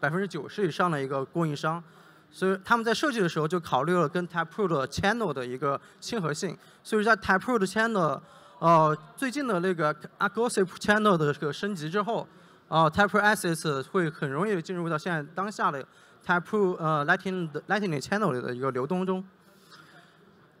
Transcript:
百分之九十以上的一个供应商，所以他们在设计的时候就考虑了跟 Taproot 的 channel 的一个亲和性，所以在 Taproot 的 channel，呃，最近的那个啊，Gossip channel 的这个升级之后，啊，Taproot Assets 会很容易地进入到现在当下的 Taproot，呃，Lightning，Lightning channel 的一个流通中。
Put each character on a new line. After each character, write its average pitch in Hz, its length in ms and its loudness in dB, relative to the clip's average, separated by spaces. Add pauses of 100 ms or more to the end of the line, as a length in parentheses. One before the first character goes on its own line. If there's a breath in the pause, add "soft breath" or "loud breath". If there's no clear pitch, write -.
百 143 80 0
分 165 100 -2
之 202 80 -4
九 165 200 -10
十 196 200 -2
以 - 20 -2
上 180 220 2
的 147 100 -2
一 135 60 -4
个 135 160 -4
供 165 240 -2
应 147 80 -4
商， 160 260 -4 (480 loud breath)
所 190 220 -2
以 190 140 -2
他 233 100 4
们 226 80 0
在 226 100 0
设 302 160 0
计 233 120 0
的 170 80 2
时 160 100 -2
候 156 80 0
就 180 100 -2
考 147 260 0
虑 170 100 0
了 175 160 2
跟 180 180 -4
Taproot 170 400 -4
的 143 220 0
channel 208 420 0
的 131 160 -6
一 123 100 -6
个 139 220 -2 (220 loud breath)
亲 233 200 -4
和 151 120 -2
性， 170 240 -6 (260 loud breath)
所 214 160 0
以 208 60 2
在 220 100 6
Taproot 208 440 2
的 190 60 4
channel， 196 540 0 (400 loud breath)
呃， 160 380 6 (180)
最 262 160 -4
近 277 160 -4
的 185 140 0
那 185 120 0
个 151 220 0 (220)
啊， - 100 0
Gossip 220 380 0 (100)
channel 214 400 4
的 151 180 2
这 - 60 -10
个 147 140 -4
升 202 200 -6
级 156 160 -8
之 202 120 0
后， 196 260 -4 (400 loud breath)
啊， 160 220 4
Taproot 202 340 4
Assets 165 680 0
会 175 180 2
很 147 200 -4
容 143 160 -2
易 220 80 0
地 170 80 -2
进 185 140 -8
入 170 140 -4
到 156 80 0
现 156 120 -6
在 160 140 -2 (100)
当 190 160 -6
下 202 220 -2
的 139 140 -8 (400 soft breath)
Taproot， 180 540 2
呃， 156 260 0
Lightning，Lightning 180 960 -2
channel 185 400 -2
的 127 120 -6
一 123 60 -8
个 135 120 -2
流 127 140 -4
通 185 200 -2
中。 185 180 -2 (1400 loud breath)